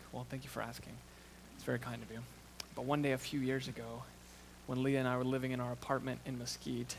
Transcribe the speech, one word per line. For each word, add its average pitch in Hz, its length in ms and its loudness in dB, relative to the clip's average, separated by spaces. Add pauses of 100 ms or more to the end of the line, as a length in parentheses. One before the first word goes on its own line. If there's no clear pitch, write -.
(120)
Well, 123 160 -4
thank 135 160 -4
you 135 60 -10
for 117 100 -2
asking. 117 320 -4 (640)
It's - 80 -12
very 127 140 4
kind 120 240 -4
of 110 100 -8
you. 113 80 -4 (540)
But 123 100 -2
one 147 180 6
day 139 80 6
a 131 80 6
few 139 220 0
years 131 260 2
ago, 117 380 -6 (640)
when 127 160 4
Leah 135 160 6
and 127 80 6
I 123 80 6
were 127 80 4
living 131 260 2
in 127 80 2
our 123 140 0
apartment 127 520 2
in 131 140 -2
Mesquite, 120 600 -2